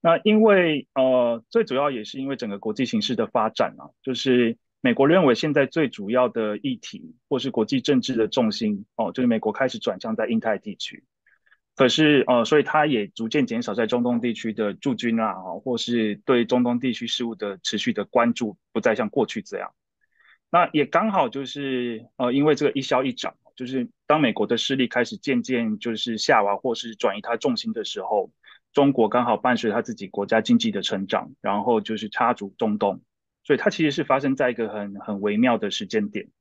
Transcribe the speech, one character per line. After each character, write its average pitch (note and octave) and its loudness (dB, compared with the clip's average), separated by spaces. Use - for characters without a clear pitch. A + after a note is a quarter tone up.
那 E3 4
因 G#3+ 6
为， F3+ 4
呃， B2 2
最 A#3 2
主 D3 -4
要 C#3+ 2
也 A#2 -6
是 - -14
因 C3+ -6
为 C#3 -6
整 A#2 -8
个 G2+ -6
国 G#2+ -6
际 B2 -2
形 A2 -2
势 B2+ -2
的 A2 0
发 A2 0
展 - -2
啊， C#2 -20
就 C3 -4
是 A#2+ 2
美 B2 2
国 C#3 4
认 E3+ 6
为 B2 6
现 D3+ -2
在 C#3 4
最 D3 0
主 G2+ -10
要 B2 2
的 G#2+ -2
议 B2+ -4
题 - -18
或 C#3 0
是 B2+ -4
国 A2 0
际 B2+ 0
政 C3+ 2
治 C3 -4
的 A2 2
重 A2+ 2
心， G#2 -4
哦， G2+ -2
就 C3 -2
是 B2 4
美 A#2 4
国 G#2+ -2
开 C3 0
始 A#2 -8
转 G2 -4
向 A2+ -6
在 A2 -2
印 A2+ 0
太 A2 -2
地 G2+ -10
区。 - -14
可 C3 4
是， D3 4
呃， B2 2
所 D3+ 4
以 C#3 4
它 D3+ 2
也 A#2 0
逐 A2+ -8
渐 C3 0
减 A#2 -4
少 A#2 -6
在 A2+ 0
中 A#2+ 0
东 A#2+ 0
地 A#2 -2
区 A2 -6
的 G#2 -4
驻 B2+ -4
军 A2+ -2
啊， G#2+ -2
哦， F#2 -10
或 B2 -4
是 A2 -2
对 A#2+ 4
中 B2 2
东 A#2+ 0
地 B2 -2
区 A#2 -10
事 - -6
务 A2+ -6
的 G2 -8
持 - -6
续 A#2 -2
的 G#2+ -4
关 A#2+ 2
注， G#2+ -4
不 A2+ -2
再 A3+ 2
像 G#2+ -4
过 A#2+ 2
去 - -8
这 F#2+ -10
样。 F#2+ -10
那 E3+ 4
也 D3 2
刚 G3 0
好 E3+ 2
就 C3+ -8
是， B2 -6
呃， B2 0
因 C#3+ 2
为 D#3 6
这 C#3+ -2
个 C#3 2
一 C#3 -2
消 C3 0
一 C3 -2
长， - -10
就 C3 -10
是 B2+ -4
当 D3+ 4
美 C3 4
国 G#2 0
的 A#2 0
势 - -2
力 C3 0
开 B2 0
始 G#2+ -10
渐 B2 0
渐 A#2 -2
就 A#2 -6
是 A2+ -4
下 A2+ 2
滑， G2+ 0
或 A#2+ -2
是 A2+ -12
转 G#2 -2
移 - -10
它 A#2 -4
重 B2+ -2
心 A2 -6
的 G#2+ -6
时 - -10
候， G2 -2
中 C#3+ 4
国 A#2+ 2
刚 B2 2
好 A2+ 2
伴 B2 2
随 A2+ 0
它 A2+ 0
自 A#2 -8
己 G2 -12
国 G2+ -6
家 A2 2
经 A#2 4
济 A#2 0
的 G2 -4
成 F#2+ -4
长， - -2
然 G2+ -2
后 A2+ 2
就 A2 -6
是 G#2 -8
插 A#2+ 0
足 G2 -8
中 G#2+ -2
东， G2+ -2
所 D3 2
以 B2+ 0
它 - 0
其 F3+ -2
实 D3+ 2
是 D3+ -4
发 C#3 2
生 C3+ 0
在 C3+ 0
一 B2 -2
个 A2 -4
很， G2+ -10
很 G2+ -8
微 G#2 0
妙 A#2+ 2
的 G2+ -4
时 - -8
间 G#2 -2
点。 - -10